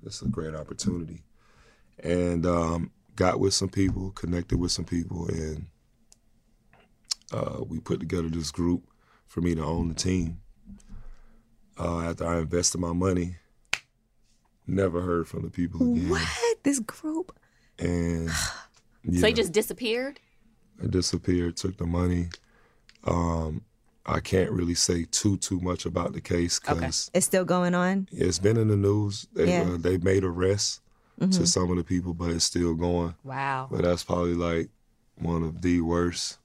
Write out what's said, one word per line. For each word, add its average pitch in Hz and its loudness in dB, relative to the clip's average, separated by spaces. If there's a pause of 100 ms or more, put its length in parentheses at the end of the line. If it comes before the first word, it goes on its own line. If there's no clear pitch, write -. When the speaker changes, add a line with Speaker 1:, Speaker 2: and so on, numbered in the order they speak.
Speaker 1:
this - -12
is - -12
a - -2
great 80 -4
opportunity." 85 -6 (800)
And, 87 2
um, 85 0 (240)
got 92 4
with 98 2
some 92 0
people, 92 0
connected 87 -4
with 87 0
some 85 -4
people, 85 -4
and, 78 -6 (1700)
uh, - -6
we 80 -8
put - -4
together 82 -4
this 80 -4
group 87 0 (420)
for - -6
me 85 2
to 80 -2
own 85 -2
the 80 -4
team. 87 -2 (1400)
Uh, 85 -2
after 82 -4
I 85 2
invested 85 0
my 85 -2
money, 90 0 (1300)
never 92 0
heard 87 0
from - -8
the - -8
people 87 -2
again. 240 0
Speaker 2:
What? 160 0
This 285 0
group? 311 -8 (420)
Speaker 1:
And 85 -2
Speaker 2:
<sighs> - -8
Speaker 1:
yeah. 90 2
Speaker 3:
So - -
they 226 6
just 196 0
disappeared? 233 -2 (580)
Speaker 1:
They 104 -4
disappeared, 87 0
took 92 -6
the 87 -6
money. 87 0 (760)
Um, 82 0 (440)
I 80 0
can't 92 2
really 87 0
say 85 2
too, 101 2
too 92 -2
much 90 -4
about 87 -2
the 82 -8
case 87 0
Speaker 3:
Okay. 85 0
Speaker 1:
'cause - -4
Speaker 2:
It's 185 2
still 185 2
going 180 2
on? 190 2
Speaker 1:
it's 87 0
been 104 4
in 110 4
the 104 6
news. 101 2
They, 82 4
Speaker 2:
Yeah. 180 4
Speaker 1:
uh, 90 0
they 87 2
made 95 4
arrests 92 0 (400)
Speaker 2:
Mm-hmm. 185 4
Speaker 1:
to 175 4
some 92 2
of 90 2
the 87 0
people, 90 0
but 85 -2
it's 85 2
still 85 2
going. 87 0 (100)
Speaker 3:
Wow. 135 -4
Speaker 1:
But 87 0
that's 87 2
probably, 87 0
like, 85 0 (460)
one 82 -2
of 82 -6
the 87 4
worst 85 0